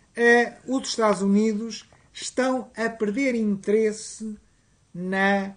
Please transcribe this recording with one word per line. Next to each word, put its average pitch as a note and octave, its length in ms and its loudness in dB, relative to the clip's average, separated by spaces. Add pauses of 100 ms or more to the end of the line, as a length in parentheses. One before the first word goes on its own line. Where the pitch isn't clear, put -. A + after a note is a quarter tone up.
(140)
eh, A#3 400 4 (140)
os B3 220 -4
Estados G#3 320 2
Unidos G#3+ 640 0 (260)
estão B3+ 640 -2
a A3 140 -2
perder A3+ 440 -2
interesse G#3+ 1000 -2 (580)
na, G3 640 0